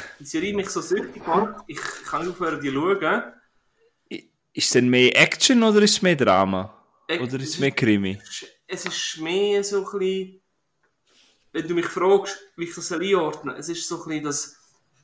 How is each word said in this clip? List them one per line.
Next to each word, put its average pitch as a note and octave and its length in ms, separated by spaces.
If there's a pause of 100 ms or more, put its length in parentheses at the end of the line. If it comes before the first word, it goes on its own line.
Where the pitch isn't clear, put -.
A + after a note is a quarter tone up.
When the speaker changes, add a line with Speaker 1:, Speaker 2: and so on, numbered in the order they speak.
(200)
Speaker 1:
die C#3+ 60
Serie F3+ 300
mich F#3+ 140
so E3+ 120
süchtig - 440
macht. - 420
Ich, C#3+ 100
ich - 300
kann D3 140
nicht F3+ 100
aufhören, E3 300
die C#3+ 80
zu C3 60
schauen. F3+ 480 (840)
Speaker 2:
I-, - 200 (240)
ist - 120
es - 60
denn B2 180
mehr B2 300
Action A#3 440
oder G#3 180
ist G#3 120
es - 80
mehr F3+ 140
Drama? F#2+ 580 (360)
Speaker 1:
Ac-, D#3+ 120
Speaker 2:
Oder B2+ 160
ist C3+ 60
es B2+ 120
Speaker 1:
es - 40
Speaker 2:
mehr C#3 100
Speaker 1:
ist, C3+ 80
Speaker 2:
Krimi? G2+ 440 (460)
Speaker 1:
es F#3 180
ist - 340
mehr G3+ 440
so G3+ 160 (120)
ein G3+ 80
bisschen, F#3+ 420 (1120)
wenn D#3+ 140
du F3 60
mich E3+ 140
fragst, F#3+ 500 (180)
wie E3+ 100
ich E3+ 100
das E3 120
soll E3 140
einordnen, D#3+ 540
es D3+ 140
ist E3 180
so E3 160
ein - 60
bisschen D3+ 160
das, - 340 (440)